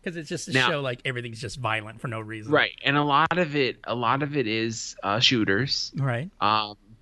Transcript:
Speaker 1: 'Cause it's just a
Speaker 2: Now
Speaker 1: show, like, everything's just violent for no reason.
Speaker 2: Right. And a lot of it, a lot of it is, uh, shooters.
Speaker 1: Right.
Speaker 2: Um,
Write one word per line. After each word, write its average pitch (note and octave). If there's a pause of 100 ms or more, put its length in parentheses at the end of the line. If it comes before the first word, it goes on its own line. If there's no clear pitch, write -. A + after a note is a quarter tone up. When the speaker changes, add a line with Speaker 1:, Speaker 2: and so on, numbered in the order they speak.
Speaker 1:
'Cause F3
it's D#3
just E3
a -
Speaker 2:
Now C3
Speaker 1:
show, D3
like, B2+
everything's A#2+
just B2+
violent A2
for -
no A2+
reason. A2
Speaker 2:
Right. B2 (120)
And C#3
a D3
lot D3+
of D#3
it, C3
a A2+
lot B2
of D3
it B2+
is, A2+
uh, G2+
shooters. A2
Speaker 1:
Right. C3+ (100)
Speaker 2:
Um, G#2 (260)